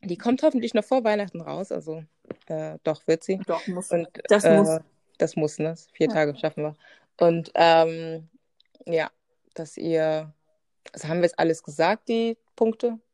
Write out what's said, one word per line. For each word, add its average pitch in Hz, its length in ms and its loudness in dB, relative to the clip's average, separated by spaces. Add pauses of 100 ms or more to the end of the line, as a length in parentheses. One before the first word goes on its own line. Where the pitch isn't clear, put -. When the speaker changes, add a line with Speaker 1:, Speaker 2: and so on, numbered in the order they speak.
Speaker 1:
die 175 160 -8
kommt 247 240 0
hoffentlich 254 320 0
noch 214 100 0
vor 262 200 0
Weihnachten 208 360 -2
raus, 156 320 -8
also, 156 320 -10 (420)
äh, 156 380 -8
doch, 156 220 -4
wird 165 180 0
sie. 190 220 -4
Speaker 2:
Doch, 165 200 -4
muss. 180 240 -8
Speaker 1:
Und, 170 180 -2 (200)
Speaker 2:
Das 208 160 4
Speaker 1:
äh, 170 60 6
Speaker 2:
muss. 160 300 4 (380)
Speaker 1:
das - 180 -2
muss, 151 220 -4
ne? 156 160 -4 (180)
Vier 160 160 0
Speaker 2:
Ja. 220 60 -2
Speaker 1:
Tage 147 220 0
schaffen 151 280 -6
wir. 151 120 -8 (420)
Und, 170 360 2
ähm, 165 720 4 (580)
ja, 160 240 -2 (440)
dass 160 220 -14
ihr, 156 560 -2 (600)
also 151 160 -12
haben 165 100 -2
wir 175 60 2
jetzt - 140 0
alles 165 240 2
gesagt, 165 460 0
die 226 280 0 (200)
Punkte? 226 420 0 (160)